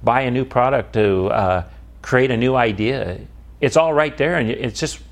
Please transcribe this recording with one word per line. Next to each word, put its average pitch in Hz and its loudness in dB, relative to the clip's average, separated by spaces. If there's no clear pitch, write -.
buy 120 2
a 127 -2
new 127 0
product, 127 0
to, 98 2
uh, 92 0
create 131 2
a 117 0
new 127 2
idea, 110 -2
it's 135 0
all 160 4
right 151 0
there, 165 0
and 113 0
it's 117 -6
just - -6